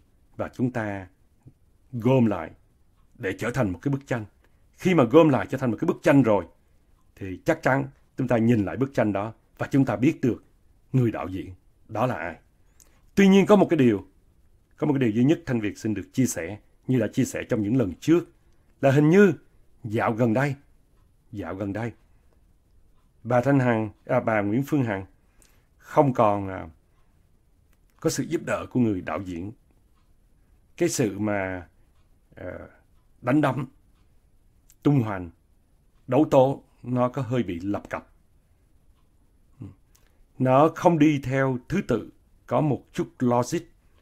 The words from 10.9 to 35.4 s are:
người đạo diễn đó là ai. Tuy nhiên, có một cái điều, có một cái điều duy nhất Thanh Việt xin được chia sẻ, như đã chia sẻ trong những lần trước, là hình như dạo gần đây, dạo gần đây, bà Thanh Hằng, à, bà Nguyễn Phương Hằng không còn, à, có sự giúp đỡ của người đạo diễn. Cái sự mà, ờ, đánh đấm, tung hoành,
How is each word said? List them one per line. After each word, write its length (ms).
người 180
đạo 180
diễn 260
đó 180
là 80
ai. 220
Tuy 140
nhiên, 180
có 100
một 140
cái 80
điều, 280
có 100
một 60
cái 80
điều 100
duy 140
nhất 220
Thanh 140
Việt 180
xin 160
được 180
chia 140
sẻ, 320
như 120
đã 140
chia 120
sẻ 200
trong 180
những 140
lần 240
trước, 240
là 100
hình 200
như 220
dạo 280
gần 220
đây, 200
dạo 220
gần 180
đây, 200
bà 160
Thanh 180
Hằng, 320
à, 160
bà 200
Nguyễn 260
Phương 180
Hằng 220
không 340
còn, 360
à, 200
có 100
sự 120
giúp 240
đỡ 240
của 100
người 200
đạo 200
diễn. 320
Cái 120
sự 300
mà, 500
ờ, 340
đánh 180
đấm, 260
tung 200
hoành, 280